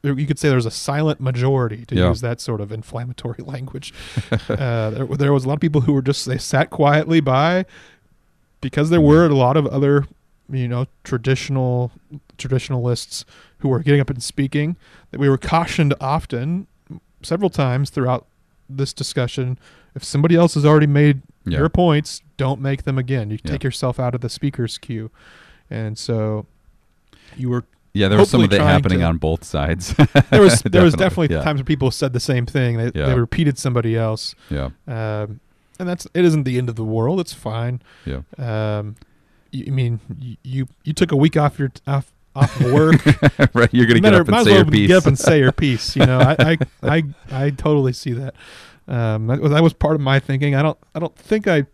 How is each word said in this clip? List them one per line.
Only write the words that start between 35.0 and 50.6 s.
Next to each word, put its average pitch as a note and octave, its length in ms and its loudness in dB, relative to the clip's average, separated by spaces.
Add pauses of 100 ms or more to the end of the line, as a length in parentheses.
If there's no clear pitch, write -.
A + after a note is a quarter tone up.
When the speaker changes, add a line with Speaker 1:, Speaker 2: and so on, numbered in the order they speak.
Speaker 1:
and F3+ 100 -8
that's, F3 260 -8
it F3+ 100 2
isn't D#3 200 2
the B2+ 140 -2
end B2 100 -4
of A2+ 80 -8
the A2+ 80 -6
world. A2+ 360 -2
It's - 140 -10
fine. A#2 460 -6 (240)
Speaker 2:
Yeah. C2+ 180 -8 (160)
Speaker 1:
Um, G#2+ 580 -6 (560)
y-, - 140 -10
I - 40 -10
mean, A#2+ 300 -2 (200)
y-, B2 220 -14
you, C3 260 -8 (160)
you D3+ 80 -6
took E3 200 0
a C#3+ 40 0
week D3+ 200 2
off D3 220 0
your C#3 100 -2
t-, - 180 -14
off, C#3 240 -4 (240)
off - 260 0
of B2+ 120 2
work. D#3 320 6
Speaker 2:
<laughs> C#3+ 500 4
Right, A#2+ 180 4
you're B2 140 6
gonna A#2 140 6
get - 20 2
Speaker 1:
Better, G3+ 200 6
Speaker 2:
up D#3+ 60 0
and - 20 -2
Speaker 1:
might G#3+ 100 4
as A3+ 60 4
Speaker 2:
say G#3 60 6
Speaker 1:
well G3+ 100 8
Speaker 2:
your D3+ 80 2
piece. G#2 180 4
Speaker 1:
get F3+ 80 8
up E3+ 100 4
and C#3 120 2
say D3+ 200 4
your B2+ 140 4
piece. - 440 -2
You B2+ 100 4
know, B2+ 120 2
I, C#3+ 200 4
Speaker 2:
<laughs> D3+ 200 2 (240)
Speaker 1:
I, D3 140 0
I, E3 60 2 (280)
I C3+ 200 -2
totally C#3 420 0
see B2 200 -8
that. C3+ 220 -10 (540)
Um, A2 380 -2
that C3 140 -2
was, D3+ 120 0
that D#3 100 4
was D#3+ 100 4
part - 240 0
of D3 40 -4
my C3+ 180 2
thinking. C#3 360 -2
I C#3 80 2